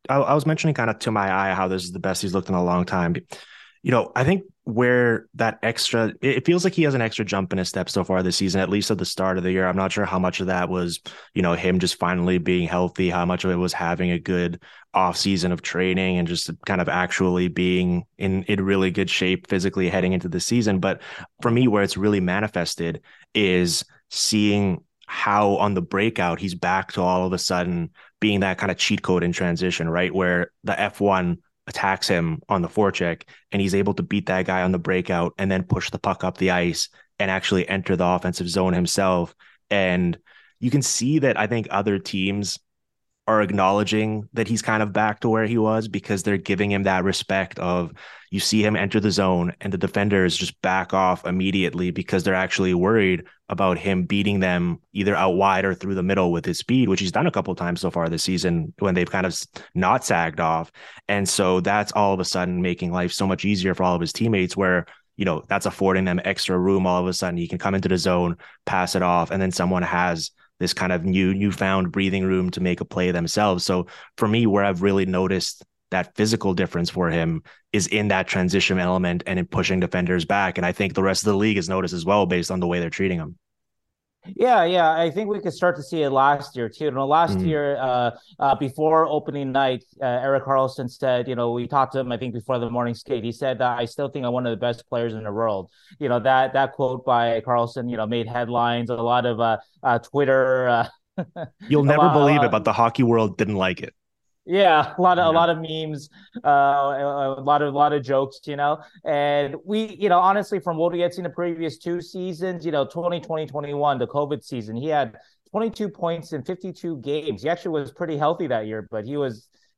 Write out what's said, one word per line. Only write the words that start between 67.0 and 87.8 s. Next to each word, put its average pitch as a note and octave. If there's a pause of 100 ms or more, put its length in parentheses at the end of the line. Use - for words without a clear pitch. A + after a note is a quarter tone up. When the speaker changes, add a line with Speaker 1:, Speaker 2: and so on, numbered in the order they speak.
Speaker 1:
of F#2
a F#2
sudden, F2
he E2+
can F#2
come G2
into F#2+
the F#2
zone, F2 (280)
pass F2+
it F2+
off, F2
and F#2+
then F#2+
someone F2+
has F2 (280)
this F2+
kind F#2
of E2+
new, F#2+
newfound F#2+
breathing F#2+
room F#2
to F2+
make F2+
a -
play F2+
themselves. F2
So F2+ (280)
for A2
me, A2+
where G2+
I've F#2+
really G2
noticed F#2 (240)
that F2+
physical G#2+
difference F2
for F2
him E2 (300)
is G2+
in G#2
that F#2+
transition F#2
element F2+
and F#2
in F2
pushing F#2
defenders F2+
back. F#2+
And F2
I F2+
think G2
the F#2+
rest F#2+
of G#2+
the G2
league G#2
has E2+
noticed F#2
as E2+
well, G2
based F2
on F#2
the F2
way F2
they're E2+
treating F#2
him. D#2 (1000)
Speaker 2:
Yeah, A#3
yeah. E3+
I E3
think G3
we G#3
could E3+
start F3
to D3
see D#3+
it C#3
last C#3
year, A#2
too. -
You D3
know, C3+
last D#3+
Speaker 1:
Mm-hmm. F#3
Speaker 2:
year, D3
uh, B2 (280)